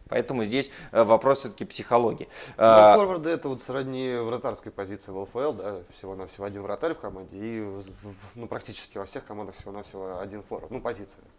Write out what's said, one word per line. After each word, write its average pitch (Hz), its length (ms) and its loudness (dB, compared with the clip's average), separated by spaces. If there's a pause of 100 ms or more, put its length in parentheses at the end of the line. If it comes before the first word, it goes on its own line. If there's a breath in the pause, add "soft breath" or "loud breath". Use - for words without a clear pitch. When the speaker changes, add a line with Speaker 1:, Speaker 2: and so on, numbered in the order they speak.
Speaker 1:
Поэтому 117 340 -2
здесь, 127 260 -2 (220 loud breath)
э, 113 120 4
вопрос 123 360 4
все-таки 107 260 -12
психологии. 117 600 -2 (220 loud breath)
Speaker 2:
Ну, - 80 -20
Speaker 1:
А 110 400 12
Speaker 2:
форварды — 180 320 0
это 160 180 -4
вот 131 140 -6
сродни 131 560 -6
вратарской 117 540 -6
позиции 98 400 -12
в 95 60 -10
Л 98 60 -8
Ф 95 120 -14
Л, 139 180 -2
да, 98 240 -10 (200)
всего-навсего 95 480 -14
один 101 160 -10
вратарь 101 320 -6
в - 60 -12
команде, 95 380 -14
и 110 240 -10
в, 98 200 -12
в, 98 340 -20 (200)
ну, 117 100 -14
практически - 520 -14
во 98 80 -10
всех - 200 -16
командах 104 300 -14
всего-навсего 95 640 -14
один 101 240 -12
форвард, - 260 -14
ну, 117 120 -12
позиция 107 420 -12 (160)